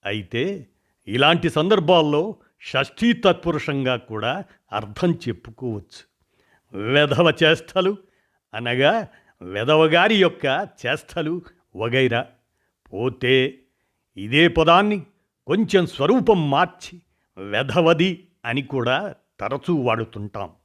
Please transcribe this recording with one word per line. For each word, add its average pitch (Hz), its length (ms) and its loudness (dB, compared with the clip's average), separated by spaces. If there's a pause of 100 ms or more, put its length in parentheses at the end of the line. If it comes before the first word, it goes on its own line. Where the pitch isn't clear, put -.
అయితే 117 600 -6 (420)
ఇలాంటి 143 420 2
సందర్భాల్లో 165 880 2 (240)
షష్ఠీ 202 520 -2
తత్పురుషంగా 156 840 0
కూడా 113 480 -6 (280)
అర్థం 107 400 -2
చెప్పుకోవచ్చు. 113 920 -10 (760)
వెధవ 143 540 2 (100)
చేష్టలు 185 540 0 (580)
అనగా 131 540 0 (340)
వెధవగారి 156 720 2
యొక్క 175 540 0 (180)
చేష్టలు 156 560 -6 (340)
వగైరా. 120 500 0 (680)
పోతే 131 680 -2 (580)
ఇదే 127 320 2
పదాన్ని 175 540 2 (440)
కొంచెం 185 400 0
స్వరూపం 180 640 0
మార్చి 175 500 -4 (380)
వెధవది 156 880 0 (160)
అని 120 180 -4
కూడా 127 520 -4 (260)
తరచూ 131 340 -4
వాడుతుంటాం. 110 760 -4 (140)